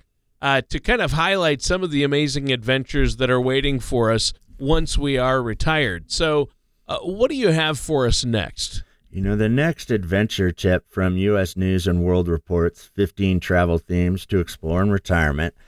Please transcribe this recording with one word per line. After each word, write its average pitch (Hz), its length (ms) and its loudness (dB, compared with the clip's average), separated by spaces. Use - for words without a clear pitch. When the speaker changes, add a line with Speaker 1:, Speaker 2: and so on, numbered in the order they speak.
Speaker 1:
uh, 139 300 0
to 160 100 -4
kind 233 220 0
of 139 120 -2
highlight 165 500 0
some 185 200 -2
of 180 60 -2
the 143 140 0
amazing 143 480 0
adventures 127 640 0
that 123 140 0
are 127 100 2
waiting 135 380 0
for 117 320 0
us 110 220 0
once 151 380 0
we 143 220 0
are 127 240 2
retired. 113 720 -2
So, 151 380 0
uh, - 120 -6
what 202 300 -2
do 302 60 -6
you 247 140 2
have 160 300 0
for 143 260 0
us - 180 2
next? - 600 -4
Speaker 2:
You 95 100 -8
know, 98 160 0
the 107 140 2
next 147 400 0
adventure 98 640 0
tip 90 360 0
from 92 300 0
U 101 200 2
S 92 200 -2
News 92 300 0
and 87 160 2
World 90 260 2
Report's 85 560 -2
fifteen 95 540 0
travel 87 400 2
themes 90 480 -2
to 98 120 0
explore 85 440 -4
in 104 80 2
retirement 80 640 0